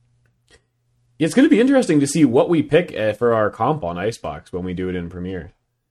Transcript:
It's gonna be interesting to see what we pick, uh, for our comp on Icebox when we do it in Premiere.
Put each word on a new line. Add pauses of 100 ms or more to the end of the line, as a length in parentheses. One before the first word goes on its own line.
(1200)
It's
gonna
be
interesting
to
see
what
we
pick,
uh,
for
our
comp
on
Icebox
when
we
do
it
in
Premiere. (380)